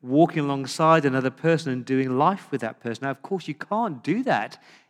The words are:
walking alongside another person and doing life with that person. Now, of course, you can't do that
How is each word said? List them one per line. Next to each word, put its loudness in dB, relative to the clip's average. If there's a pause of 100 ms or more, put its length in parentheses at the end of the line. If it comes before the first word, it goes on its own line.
walking 2
alongside 2
another 0
person 0
and -6
doing 0
life 0
with -4
that -8
person. -8
Now, -2
of -8
course, -6
you -6
can't -6
do 0
that -2 (280)